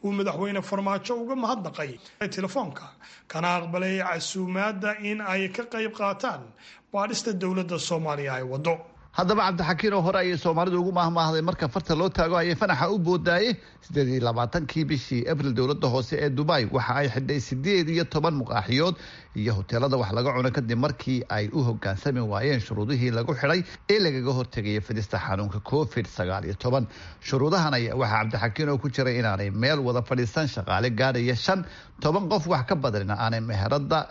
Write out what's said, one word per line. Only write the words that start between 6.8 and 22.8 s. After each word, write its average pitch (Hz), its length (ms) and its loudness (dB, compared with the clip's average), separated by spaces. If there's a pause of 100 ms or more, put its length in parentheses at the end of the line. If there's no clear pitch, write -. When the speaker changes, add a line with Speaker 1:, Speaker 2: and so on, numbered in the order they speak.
Speaker 1:
baadhista 214 400 -2
dowladda 185 460 -2
Soomaaliya 147 600 -2
ay 127 40 -6
waddo. 147 340 0 (340)
Speaker 2:
Haddaba, 196 400 4
Cabdixakiin, 175 420 2
oo 196 80 4
hore 190 220 4
ayay 180 160 0
Soomaalidu 175 400 2
ugu 180 160 0
mahmaahday, 165 480 4
marka 165 240 0
farta 165 320 -2
loo 185 80 4
taago 175 320 2
ayay 170 160 2
fanaxa 170 340 2
u 214 80 2
boodaaye. 175 600 4 (260)
Siddeed 139 240 2
iyo 127 160 2
labaatankii 120 640 0
bishii 127 400 -2
April, 143 260 0
dowladda 131 380 2
hoose 127 240 0
ee 143 140 0
Dubai 147 420 2
waxa 123 240 0
ay 139 140 2
xidhay 135 340 -2
siddeed 160 460 0
iyo 165 180 2
toban 156 320 0
maqaaxiyood 123 560 0 (400)
iyo 107 180 0
hoteelada 123 460 0
wax 101 160 0
laga 127 160 0
cuno 127 240 2
kadib 117 240 0
markii 131 500 0
ay 107 220 0
u - 80 0
hoggaansami 117 640 0
waayeen 113 400 0
shuruudihii 120 480 0